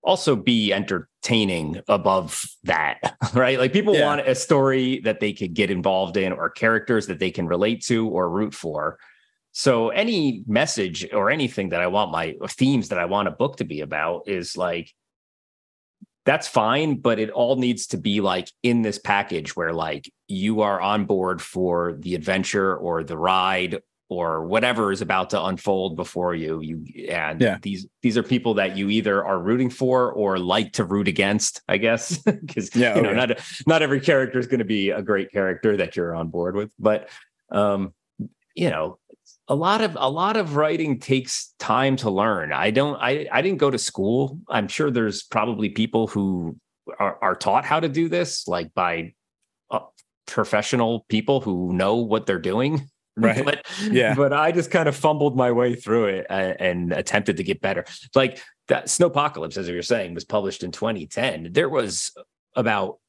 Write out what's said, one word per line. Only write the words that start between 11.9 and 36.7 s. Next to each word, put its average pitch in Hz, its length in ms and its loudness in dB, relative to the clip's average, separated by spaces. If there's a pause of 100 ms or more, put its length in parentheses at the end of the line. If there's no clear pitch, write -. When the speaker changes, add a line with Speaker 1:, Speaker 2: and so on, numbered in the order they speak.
Speaker 1:
my, 80 300 -4
or - 80 -8
themes 131 400 2
that 92 100 -2
I 87 80 0
want 98 220 0
a 82 40 -4
book - 260 -2
to - 60 -4
be 80 160 -8
about 78 460 -4
is, 92 300 -6
like, 87 360 -4 (1300)
that's 147 220 2
fine, 131 540 2
but 117 180 2
it 110 120 -2
all 123 260 0
needs 123 320 -2
to - 100 -6
be, 104 220 0
like, 92 280 0 (140)
in 120 200 4
this 104 160 -2
package 101 580 -2
where, 82 160 -2
like, 80 380 -6 (180)
you 104 340 0
are 101 180 2
on 101 240 0
board 92 380 0
for 87 560 -2
the 87 160 -6
adventure 95 640 0
or 82 260 -4
the 78 160 -8
ride 92 640 0 (280)
or 82 380 -4
whatever 113 460 2
is 95 80 -4
about 92 300 0
to 95 120 0
unfold 95 540 -2
before 87 380 -2
you. 80 260 -4
You, 80 500 -10
and 80 300 -4
Speaker 2:
Yeah. 104 220 2
Speaker 1:
these, 98 240 -8 (160)
these 113 140 2
are 117 60 2
people 117 320 0
that 95 220 0
you 98 120 -2
either 101 360 2
are 95 160 0
rooting 123 300 2
for 127 420 0
or 98 260 0
like 92 360 0
to 110 100 0
root 98 240 0
against, 98 600 0
I 95 100 2
guess. 117 440 0
<laughs> 156 320 -2
'Cause, 101 220 -6
Speaker 2:
Yeah, 120 200 4
Speaker 1:
you - 60 4
know, 101 80 2
Speaker 2:
okay. 107 60 0
Speaker 1:
not, 120 240 0 (260)
not 160 160 6
every 139 180 2
character 131 380 2
is 123 80 -2
gonna 123 180 0
be 98 260 2
a 104 120 -2
great 98 300 0
character 98 460 2
that 90 180 -2
you're 85 180 -2
on 82 140 -4
board 87 260 -4
with, 104 240 -4